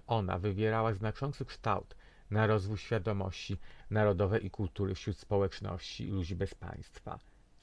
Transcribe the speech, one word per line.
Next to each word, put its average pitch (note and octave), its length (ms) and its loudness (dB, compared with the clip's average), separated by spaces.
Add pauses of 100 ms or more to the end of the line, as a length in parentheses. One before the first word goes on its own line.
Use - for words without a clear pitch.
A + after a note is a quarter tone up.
ona F#2 320 2
wywierała A2 560 2
znaczący A2+ 500 -2
kształt - 500 -2 (360)
na G#2+ 160 4
rozwój G#2 320 2
świadomości G2 800 -2 (320)
narodowej G#2 560 4
i - 40 -4
kultury G2 440 -2
wśród - 240 -6
społeczności G2 880 -2
ludzi F#2 300 -2
bez F#2+ 180 -2
państwa. - 640 -12 (440)